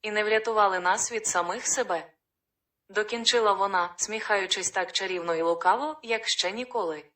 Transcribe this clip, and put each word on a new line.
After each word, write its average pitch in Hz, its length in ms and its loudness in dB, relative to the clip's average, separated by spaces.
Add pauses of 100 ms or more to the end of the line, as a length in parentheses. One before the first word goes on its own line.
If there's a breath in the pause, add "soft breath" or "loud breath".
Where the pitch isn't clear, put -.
І 214 100 -6
не 208 120 2
врятували 214 560 4
нас 185 320 2
від 220 160 -4
самих 180 400 -2
себе", 190 440 -2 (800)
докінчила 220 640 2
вона, 185 440 0
сміхаючись 202 720 -2
так 180 200 -2
чарівно 170 440 -2
і 160 60 0
лукаво, 196 640 2
як 226 240 -4
ще - 240 0
ніколи. 202 540 -6 (100)